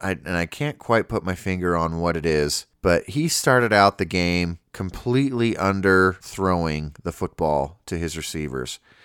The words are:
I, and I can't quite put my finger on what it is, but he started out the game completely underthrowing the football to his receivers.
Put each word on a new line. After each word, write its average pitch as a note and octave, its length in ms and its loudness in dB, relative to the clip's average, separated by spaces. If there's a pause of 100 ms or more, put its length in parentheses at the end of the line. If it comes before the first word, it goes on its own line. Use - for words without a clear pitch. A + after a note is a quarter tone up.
I, F#2+ 120 -4
and E2+ 220 -6
I E2+ 120 0
can't D3 320 -8
quite A2+ 280 0
put G#2+ 160 -4
my F2+ 120 -4
finger F2+ 420 -2
on E2 240 -2
what E2+ 160 0
it D#2 80 -6
is, D2+ 400 0 (160)
but F2 300 2
he D3+ 180 -2
started B2 460 2
out G2+ 240 6
the F#2 80 0
game F2 520 0 (140)
completely B2 800 -2
underthrowing F#2 1500 2
the E2+ 100 -4
football D#2 720 -4
to F2 140 -6
his E2 180 -6
receivers. C#2+ 640 -8 (240)